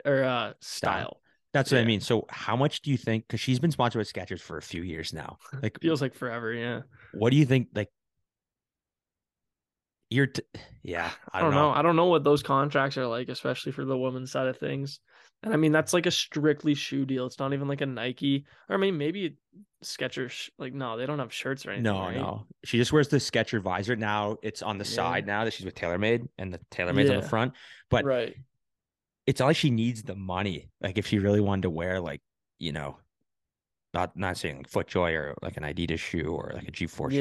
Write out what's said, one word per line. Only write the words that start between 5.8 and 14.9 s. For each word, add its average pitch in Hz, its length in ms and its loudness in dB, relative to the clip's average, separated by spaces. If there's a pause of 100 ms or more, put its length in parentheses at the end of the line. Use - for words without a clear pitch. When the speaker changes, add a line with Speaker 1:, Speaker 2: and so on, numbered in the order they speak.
Speaker 1:
Feels 160 200 2
like 131 120 -2
forever, 117 400 -6
yeah. 117 280 -4 (320)
Speaker 2:
what 110 180 2
do 139 60 6
you 151 80 8
think, 127 280 4
like, 104 160 -2 (2250)
you're 135 180 4
t-, - 140 -4 (420)
yeah, 85 280 -4 (220)
I 190 60 0
Speaker 1:
I - 20 4
Speaker 2:
don't 160 100 4
Speaker 1:
don't - 0 -
Speaker 2:
know. 147 180 6
Speaker 1:
know. - 20 2
I 139 100 2
don't 165 140 6
know 170 100 6
what 170 180 4
those 147 200 4
contracts 139 540 2
are 127 100 -2
like, 123 220 -4
especially 127 440 -4
for 139 120 -6
the 131 120 -2
women's 127 340 -4
side 131 160 -2
of 131 100 -4
things. 139 420 -6 (440)